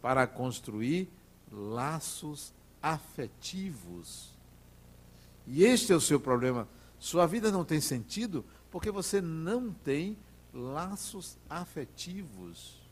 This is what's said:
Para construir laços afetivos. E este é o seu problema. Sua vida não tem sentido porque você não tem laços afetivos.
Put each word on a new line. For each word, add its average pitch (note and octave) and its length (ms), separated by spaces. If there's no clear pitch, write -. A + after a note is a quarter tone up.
Para B2+ 240
construir B2 840
laços C3+ 1000
afetivos. D3 1500
E C#3+ 200
este A#3+ 260
é F3+ 40
o D#3 60
seu C#3+ 180
problema. B2 480
Sua E3+ 300
vida G#3+ 240
não F#3 140
tem D#3 160
sentido D3 640
porque F#3+ 180
você G3 300
não F3+ 520
tem E3+ 460
laços E3 840
afetivos. D3+ 1300